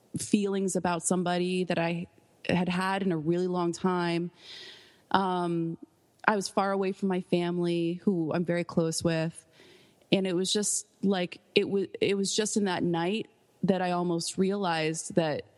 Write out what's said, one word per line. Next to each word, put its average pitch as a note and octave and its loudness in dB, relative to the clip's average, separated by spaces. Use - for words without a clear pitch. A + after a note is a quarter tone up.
feelings G3 2
about F3 0
somebody F3+ 0
that F3 -2
I E3+ -2
had F3 2
had F#3+ 0
in F#3+ 0
a D#3+ 0
really E3+ 0
long F3 0
time. F3 0
Um, F3 0
I A3 4
was G3 -4
far G3 0
away G3 -2
from G3 -2
my F#3 0
family, F3 0
who E3+ 0
I'm F3 0
very F3 -2
close E3 0
with. E3 0
And F#3+ 2
it F3+ 0
was F#3 0
just - -2
like, F#3+ 0
it G3+ 6
wa-, F#3+ 0
it G3 2
was G3 -2
just G#3+ 0
in G#3 2
that F3+ 0
night F3 0
that F#3 4
I F3+ 0
almost F3 -2
realized F3 0
that, D3+ 0